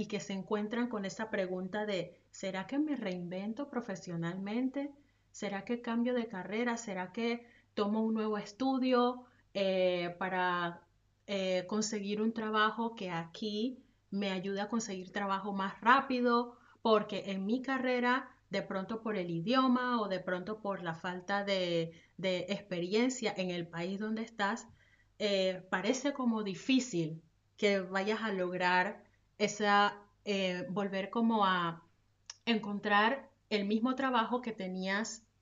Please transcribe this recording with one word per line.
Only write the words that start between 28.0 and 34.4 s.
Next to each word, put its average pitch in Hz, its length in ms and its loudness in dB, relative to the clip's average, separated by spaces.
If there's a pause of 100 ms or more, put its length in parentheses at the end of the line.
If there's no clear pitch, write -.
a 214 100 -2
lograr 180 720 2 (360)
esa, 202 600 4 (280)
eh, 185 440 0
volver 196 400 -2
como 226 360 4
a 175 360 2 (640)
encontrar 208 840 2 (200)
el 202 160 0
mismo 226 300 2
trabajo 247 460 0